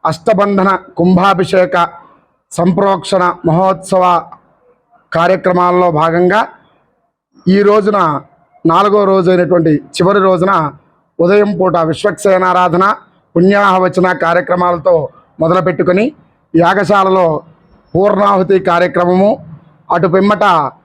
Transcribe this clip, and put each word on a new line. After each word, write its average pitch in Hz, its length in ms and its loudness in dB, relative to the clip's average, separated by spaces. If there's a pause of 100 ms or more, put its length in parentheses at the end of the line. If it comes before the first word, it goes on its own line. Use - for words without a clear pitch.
అష్టబంధన 196 720 0 (180)
కుంభాభిషేక 180 920 0 (640)
సంప్రోక్షణ 180 800 -2 (120)
మహోత్సవ 185 760 0 (880)
కార్యక్రమాల్లో 180 800 0
భాగంగా 170 560 0 (1000)
ఈ 196 140 2
రోజున 196 580 0 (460)
నాలుగో 196 380 2
రోజు 190 260 0
అయినటువంటి 175 440 0
చివరి 190 460 -2
రోజున 185 520 0 (480)
ఉదయం 202 360 2
పూట 175 200 -2
విశ్వక్సేనారాధన, 180 1200 0 (420)
పుణ్యాహవచన 185 760 2
కార్యక్రమాలతో 175 960 -2 (320)
మొదలుపెట్టుకొని 180 720 0 (440)
యాగశాలలో 185 840 0 (520)
పూర్ణాహుతి 196 640 0
కార్యక్రమము, 180 840 0 (480)
అటు 175 140 0
పిమ్మట 196 380 0 (400)